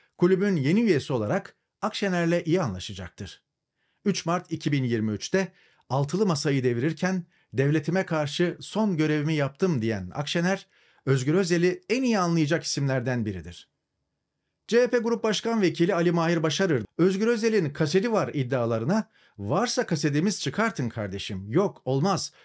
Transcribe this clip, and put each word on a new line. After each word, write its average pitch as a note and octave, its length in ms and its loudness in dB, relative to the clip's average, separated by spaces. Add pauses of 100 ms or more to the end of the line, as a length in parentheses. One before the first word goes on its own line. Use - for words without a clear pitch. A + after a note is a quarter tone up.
(180)
kulübün F#3 380 2
yeni D#3 260 2
üyesi E3+ 320 2
olarak B2 420 -4 (260)
Akşener'le F3 640 0
iyi E3+ 160 2
anlaşacaktır. F#2 840 -8 (600)
Üç G3 200 -2
Mart E3+ 260 -4
iki D#3+ 200 -2
bin C#3 120 0
yirmi A2 280 0
üçte F#3 400 -2 (380)
"Altılı C#3+ 360 0
masayı C#3+ 380 0
devirirken D#3+ 640 -2 (280)
devletime D#3 520 0
karşı D#3+ 540 -2
son G3 380 -2
görevimi D3+ 360 0
yaptım." D3 480 0
diyen G2+ 320 -2
Akşener, E3+ 540 -2 (380)
Özgür C3+ 280 2
Özel'i F3 560 2
en B3+ 140 0
iyi A3+ 160 2
anlayacak E3 440 2
isimlerden C3 640 -2
biridir. F2 440 -10 (1000)
C A#3 140 6
H B3 80 4
P B3 80 2
Grup A#3 260 0
Başkan A3+ 380 0
Vekili E3+ 340 2
Ali E3+ 160 4
Mahir E3 320 2
Başarır, D#3 420 2 (120)
Özgür F#3+ 300 2
Özel'in A3 420 2
kaseti F3 420 0
var E3 220 0
iddialarına, B2 760 0 (280)
"Varsa F#3 480 -2
kasetimiz D#3 560 0
çıkartın D3 480 -2
kardeşim, G2+ 640 -8
yok F3 340 0
olmaz, C#3 480 -2 (120)